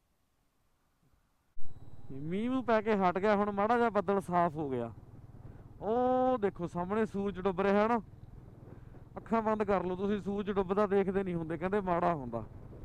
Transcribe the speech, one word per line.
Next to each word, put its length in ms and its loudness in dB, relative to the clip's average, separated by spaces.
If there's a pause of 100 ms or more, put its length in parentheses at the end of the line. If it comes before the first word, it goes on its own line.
(2000)
ਮੀਂਹ 380 -4
ਮੂੰਹ 120 0
ਪੈ 180 4
ਕੇ 160 2
ਹਟ 220 4
ਗਿਆ, 180 4
ਹੁਣ 140 2
ਮਾੜਾ 260 2
ਜਿਹਾ 140 4
ਬੱਦਲ 300 2
ਸਾਫ਼ 340 2
ਹੋ 160 -4
ਗਿਆ। 220 -4 (880)
ਉਹ 580 2
ਦੇਖੋ 280 -2
ਸਾਹਮਣੇ 400 -2
ਸੂਰਜ 340 -4
ਡੁੱਬ 200 0
ਰਿਹਾ 260 4
ਨਾ, 140 2 (1160)
ਅੱਖਾਂ 260 -2
ਬੰਦ 200 0
ਕਰ 220 0
ਲਓ 120 -4
ਤੁਸੀਂ, 260 -2
ਸੂਰਜ 280 -4
ਡੁੱਬਦਾ 360 0
ਦੇਖਦੇ 360 2
ਨਹੀਂ 120 -4
ਹੁੰਦੇ, 240 -4
ਕਹਿੰਦੇ 220 -2
ਮਾੜਾ 340 0
ਹੁੰਦਾ। 300 -6 (400)